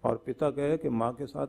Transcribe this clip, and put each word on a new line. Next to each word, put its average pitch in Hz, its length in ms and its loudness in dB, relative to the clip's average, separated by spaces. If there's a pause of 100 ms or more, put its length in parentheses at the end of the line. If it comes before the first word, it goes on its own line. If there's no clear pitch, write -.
और 117 220 2
पिता 143 240 0
कहे 143 280 0
कि - 100 -2
माँ 117 240 2
के - 140 -8
साथ 143 220 -4